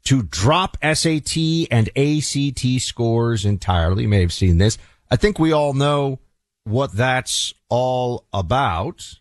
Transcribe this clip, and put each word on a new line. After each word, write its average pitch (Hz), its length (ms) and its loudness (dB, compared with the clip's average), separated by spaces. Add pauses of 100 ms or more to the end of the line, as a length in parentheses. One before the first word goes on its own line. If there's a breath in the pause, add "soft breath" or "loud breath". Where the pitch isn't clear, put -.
to 135 180 2
drop 139 600 0
S 156 240 0
A 156 120 0
T 160 520 -2
and 113 240 2
A 147 240 2
C 143 320 -2
T 127 260 -2
scores 117 680 0
entirely. 95 600 0
You 110 60 0
may 101 120 4
have 85 100 2
seen 87 280 4
this. 107 180 2 (320 soft breath)
I - 60 2
think 208 240 0
we 160 120 4
all 147 220 2
know 139 460 0 (440)
what 120 300 -2
that's 127 600 -2 (140)
all 127 600 -2
about. 101 880 -2